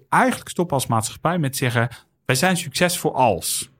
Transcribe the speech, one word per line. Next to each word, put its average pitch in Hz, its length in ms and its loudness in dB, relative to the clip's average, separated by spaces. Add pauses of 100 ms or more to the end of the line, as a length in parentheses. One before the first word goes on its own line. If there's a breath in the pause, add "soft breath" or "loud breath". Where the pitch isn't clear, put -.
eigenlijk 226 400 2
stoppen 175 260 -2
als 127 120 -2
maatschappij 156 520 -2
met 135 180 -2
zeggen, 117 320 0 (360 loud breath)
wij 127 100 2
zijn 180 220 2
succesvol 175 580 -2
als. 113 540 0 (100)